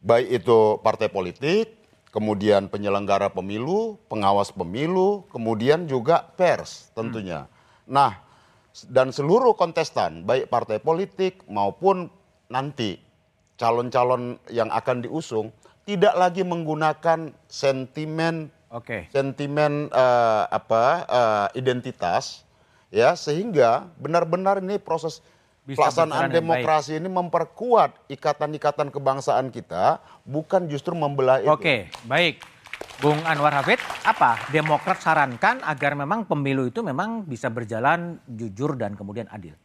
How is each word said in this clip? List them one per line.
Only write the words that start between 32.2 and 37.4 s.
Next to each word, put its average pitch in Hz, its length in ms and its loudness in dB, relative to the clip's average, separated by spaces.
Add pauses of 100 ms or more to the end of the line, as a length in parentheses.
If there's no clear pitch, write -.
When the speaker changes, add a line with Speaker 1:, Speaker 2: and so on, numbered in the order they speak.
Speaker 2:
Bung 151 240 4
Anwar 147 260 2
Hafid, 143 300 0 (240)
apa 135 320 4 (160)
Demokrat 156 480 0
sarankan 160 640 2
agar 143 320 -2
memang 185 260 -4
pemilu 139 460 -2
itu 226 100 -8
memang 202 460 -6
bisa 127 240 -6